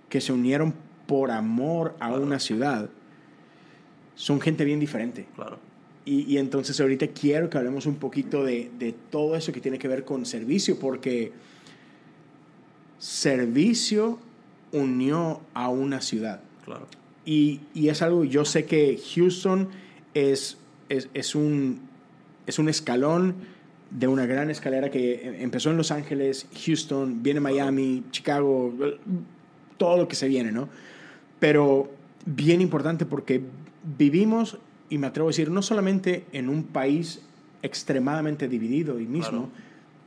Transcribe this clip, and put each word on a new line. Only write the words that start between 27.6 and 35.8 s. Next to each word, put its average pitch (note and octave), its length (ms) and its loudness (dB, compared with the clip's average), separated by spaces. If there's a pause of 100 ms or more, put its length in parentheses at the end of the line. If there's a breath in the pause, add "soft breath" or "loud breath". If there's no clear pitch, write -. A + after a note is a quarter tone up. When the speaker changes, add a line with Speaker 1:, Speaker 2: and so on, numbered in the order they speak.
Speaker 1:
Chicago, C3+ 640 0 (1040)
todo F3+ 220 4
lo E3+ 100 2
que - 80 -6
se C3+ 120 0
viene, B2 240 0
¿no? B2+ 160 -4 (720 loud breath)
Pero C#3+ 520 6 (360)
bien D#3 340 4
importante D#3+ 460 0
porque C3 360 0 (540)
vivimos, G3 640 4 (320)
y D3+ 80 0
me C#3 80 -2
atrevo D3+ 220 0
a - 20 2
decir, D#3 200 0
no G3 120 2
solamente F#3+ 680 0